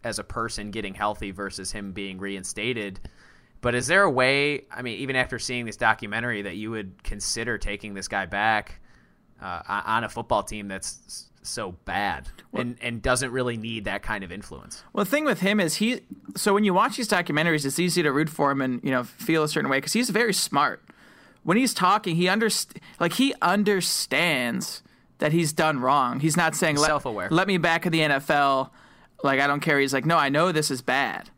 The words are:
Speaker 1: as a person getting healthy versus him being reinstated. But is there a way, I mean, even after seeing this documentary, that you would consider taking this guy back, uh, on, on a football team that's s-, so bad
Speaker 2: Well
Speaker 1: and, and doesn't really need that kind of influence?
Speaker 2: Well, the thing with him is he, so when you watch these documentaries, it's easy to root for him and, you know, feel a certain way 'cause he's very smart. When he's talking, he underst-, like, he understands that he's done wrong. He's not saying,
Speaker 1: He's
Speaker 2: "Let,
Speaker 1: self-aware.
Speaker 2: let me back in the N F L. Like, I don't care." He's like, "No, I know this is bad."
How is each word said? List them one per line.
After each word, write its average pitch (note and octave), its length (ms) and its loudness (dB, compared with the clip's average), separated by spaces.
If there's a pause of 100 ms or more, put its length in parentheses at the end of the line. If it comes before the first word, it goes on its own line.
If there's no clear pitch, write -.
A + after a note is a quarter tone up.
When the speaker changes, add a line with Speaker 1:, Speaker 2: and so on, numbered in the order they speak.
Speaker 1:
as A2 160 -4
a G#2 40 -8
person A2+ 480 -8
getting G2+ 220 -6
healthy G#2 380 -4
versus F#2+ 400 -10
him G2+ 200 -8
being F#2+ 280 -10
reinstated. G2 800 -6 (640)
But A#2+ 140 0
is B2 120 -2
there F#3+ 160 4
a F#3 60 4
way, C#3 640 2
I A#2+ 120 -10
mean, A2+ 160 -8
even C3 180 -2
after B2+ 200 0
seeing A#2+ 280 -6
this G#2+ 100 -8
documentary, A2 680 0
that F#2 120 -6
you G#2+ 160 -6
would G#2 320 -10
consider A2+ 540 -4
taking G#2 360 -6
this G2 140 -8
guy G2 180 -4
back, G#2 540 -2 (640)
uh, F2+ 260 -8
on, G2 160 -4
on A2 220 0
a G2+ 40 -8
football A2+ 340 -2
team G#2 260 -10
that's - 360 -10
s-, - 200 -16 (160)
so G2+ 320 -8 (100)
bad F2+ 440 -4 (260)
Speaker 2:
Well B2 80 -4
Speaker 1:
and, A#2+ 200 -6
and A#2 200 -4
doesn't B2+ 300 0
really B2 260 -2
need A2 280 -6
that G2+ 160 -4
kind G#2+ 220 -4
of E2+ 80 -10
influence? - 520 -14 (100)
Speaker 2:
Well, G3+ 100 0
the F#3+ 80 0
thing D4+ 140 2
with G3 160 2
him G3+ 180 4
is E3 160 2
he, A#3 260 0 (360)
so G3+ 160 4
when G#3 100 6
you G3 100 4
watch G#3+ 220 4
these A#3 140 -4
documentaries, D#3 560 2
it's C#3 140 -2
easy F3 220 2
to D3 120 4
root D3+ 160 2
for D3 220 0
him C#3 100 0
and, B2+ 200 -2
you C3+ 100 -2
know, B2+ 120 0
feel D#3 400 0
a D3+ 60 0
certain C#3+ 200 0
way C3+ 120 2
'cause - 120 -8
he's B3 160 2
very G#3+ 240 2
smart. - 480 0 (600)
When F3+ 140 2
he's B3+ 160 2
talking, F#3 420 2
he F3 100 4
underst-, G3 520 0 (220)
like, E3+ 140 2
he C4+ 280 2
understands E3+ 1400 0 (360)
that D3 140 2
he's E3 180 2
done D#3 280 2
wrong. C3 420 2
He's D#3 160 2
not D#3+ 180 2
saying, D#3 200 2
Speaker 1:
He's D3 60 2
Speaker 2:
"Let, D#3 60 4
Speaker 1:
self-aware. A#2 420 -2
Speaker 2:
let F3+ 180 4
me F#3+ 100 2
back E3+ 280 2
in F3 60 0
the D#3+ 100 2
N D3+ 100 4
F C#3 180 0
L. C#3 420 2 (520)
Like, C3+ 180 4
I C#3+ 60 4
don't C#3+ 120 2
care." D3 200 2
He's C#3 140 2
like, C3+ 120 0
"No, E3 120 4
I C#3+ 120 4
know D#3+ 220 2
this D3+ 200 0
is B2+ 100 -4
bad." B2 560 -2